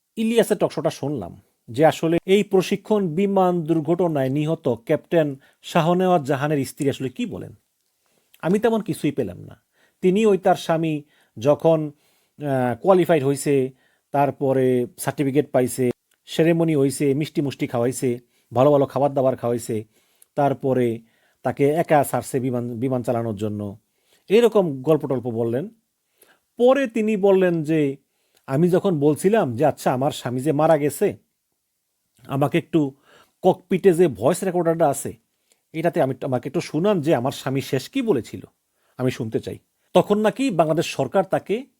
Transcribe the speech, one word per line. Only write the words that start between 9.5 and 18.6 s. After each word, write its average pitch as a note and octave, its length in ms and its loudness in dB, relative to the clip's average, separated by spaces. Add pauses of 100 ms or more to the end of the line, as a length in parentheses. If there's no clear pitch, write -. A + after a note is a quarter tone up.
তিনি F#3 240 2
ওই G3+ 120 4
তার F3+ 180 2
স্বামী D#3+ 480 -4 (360)
যখন, D3 520 2 (480)
আহ, C3 360 -2
কোয়ালিফাইড E3+ 480 2
হইছে, C#3 480 0 (400)
তারপরে C3 760 0 (100)
সার্টিফিকেট C#3 540 -2
পাইছে, B2+ 400 0 (340)
সেরেমনি E3 500 2
হইছে, C#3 380 0
মিষ্টি D3+ 280 -4
মুষ্টি C#3 260 -4
খাওয়াইছে, B2 520 -2 (340)
ভালো C3 180 6